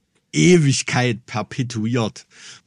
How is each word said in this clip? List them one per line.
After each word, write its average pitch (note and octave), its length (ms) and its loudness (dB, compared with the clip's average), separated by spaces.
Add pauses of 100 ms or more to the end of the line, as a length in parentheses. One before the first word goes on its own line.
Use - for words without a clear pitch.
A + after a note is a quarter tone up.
(320)
Ewigkeit C#3 960 2
perpetuiert, A2+ 1000 -6 (400)